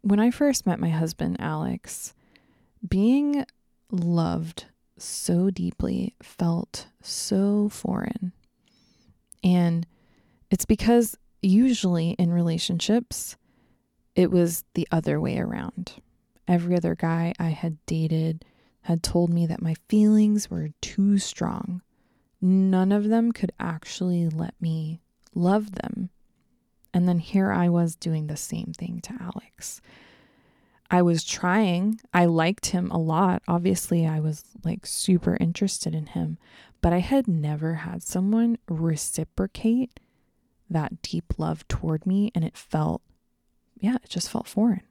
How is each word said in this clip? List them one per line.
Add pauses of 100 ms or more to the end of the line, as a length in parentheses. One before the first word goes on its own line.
when
I
first
met
my
husband,
Alex, (760)
being (460)
loved (320)
so
deeply
felt (140)
so
foreign. (1080)
And (640)
it's
because (240)
usually
in
relationships, (760)
it
was (100)
the
other
way
around. (540)
Every
other
guy
I
had
dated (360)
had
told
me
that
my (120)
feelings
were (120)
too
strong. (600)
None
of
them
could
actually
let
me (340)
love
them. (840)
And
then
here
I
was
doing
the
same
thing
to
Alex. (1080)
I
was
trying. (120)
I
liked
him
a
lot.
Obviously,
I
was, (200)
like,
super
interested
in
him, (440)
but
I
had
never
had
someone (100)
reciprocate (720)
that
deep
love
toward
me.
And
it
felt, (760)
yeah,
it
just
felt
foreign.